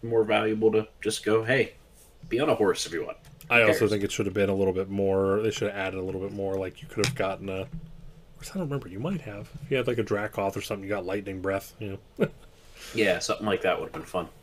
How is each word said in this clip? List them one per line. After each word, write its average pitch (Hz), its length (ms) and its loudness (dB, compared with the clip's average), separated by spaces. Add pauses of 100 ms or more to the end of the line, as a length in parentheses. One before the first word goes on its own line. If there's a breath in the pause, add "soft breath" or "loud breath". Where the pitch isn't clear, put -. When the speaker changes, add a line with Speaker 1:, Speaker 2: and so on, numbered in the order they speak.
Speaker 1:
more 113 200 4
valuable 110 500 4
to 110 140 2 (140)
just - 240 -2
go, 110 200 4
"Hey, 117 280 2 (560)
be 117 120 0
on 156 100 2
a 160 60 6
horse - 280 4
if 82 80 -8
you 80 140 -4
want." - 100 -10 (320)
Who 117 60 2
Speaker 2:
I 120 80 8
also 107 160 6
Speaker 1:
cares? 107 140 4
Speaker 2:
think 101 120 0
it 98 80 0
should 104 140 0
have 95 80 -4
been 98 160 2
a 98 40 2
little 95 200 2
bit 95 160 -2
more, 98 500 2
they 110 100 2
should 104 220 -2
have 101 60 -8
added 95 200 -4
a 92 40 -4
little 92 180 -4
bit 98 120 -6
more. 98 260 -2
Like, 92 240 -6
you - 60 -16
could 101 180 0
have - 80 -2
gotten 98 340 -4
a, 95 140 -4
of - 60 -8 (680)
course, - 140 -14
I - 80 -16
don't 180 60 -4
remember. 139 240 -4
You 95 120 -10
might 165 220 -4
have. 104 260 -12 (160)
If - 60 -8
you 139 80 2
had, 120 80 0
like, 127 100 0
a 113 80 2
Dracoth 104 540 -2
or - 20 -6
something, 98 260 -6
you 101 80 0
got 92 120 -4
lightning 95 340 -4
breath, 98 380 -2
you 98 200 -8 (200)
know. - 140 2
<laughs> - 640 -20
Speaker 1:
Yeah, 98 240 2
something - 280 -2
like 98 160 0
that 87 180 2
would 80 60 -6
have - 80 -12
been 78 80 -8
fun. 85 260 -6 (140)